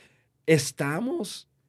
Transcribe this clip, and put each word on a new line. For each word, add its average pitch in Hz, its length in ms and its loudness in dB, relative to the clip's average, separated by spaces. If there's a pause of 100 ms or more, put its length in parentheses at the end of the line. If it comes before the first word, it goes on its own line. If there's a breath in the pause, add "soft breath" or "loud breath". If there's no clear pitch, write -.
(460 soft breath)
estamos 165 1040 0 (200)